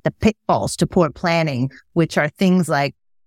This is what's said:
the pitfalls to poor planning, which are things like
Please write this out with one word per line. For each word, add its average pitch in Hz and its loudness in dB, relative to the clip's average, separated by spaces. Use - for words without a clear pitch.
the 156 -2
pitfalls 139 -2
to 175 0
poor 165 2
planning, 156 -2
which 165 0
are 151 0
things 185 2
like 143 -2